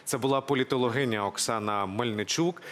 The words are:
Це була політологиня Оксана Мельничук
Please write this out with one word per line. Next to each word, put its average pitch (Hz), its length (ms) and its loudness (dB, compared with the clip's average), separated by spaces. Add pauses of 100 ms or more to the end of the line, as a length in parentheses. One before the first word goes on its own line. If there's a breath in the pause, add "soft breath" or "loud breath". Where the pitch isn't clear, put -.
Це - 140 -2
була 135 220 2
політологиня 127 840 2
Оксана 104 600 0
Мельничук 113 840 -2